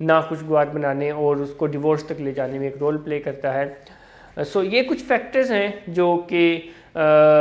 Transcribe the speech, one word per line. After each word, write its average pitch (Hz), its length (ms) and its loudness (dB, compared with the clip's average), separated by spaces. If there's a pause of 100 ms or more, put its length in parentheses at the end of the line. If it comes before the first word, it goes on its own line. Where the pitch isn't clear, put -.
नाखुशगवार 156 640 2
बनाने 143 420 -2
और 147 280 0
उसको 143 280 -4
divorce 151 420 -2
तक 156 120 -8
ले 139 120 -6
जाने 135 260 -4
में 135 100 -4
एक 139 100 -10
role 147 180 0
प्ले 151 220 -6
करता 139 340 -6
है। 139 260 -4 (600)
सो 185 240 -2
ये 208 200 2
कुछ 262 220 -4
factors 262 460 0
हैं 202 420 -4
जो 175 240 2
कि, 170 400 0
अ, - 440 -10 (400)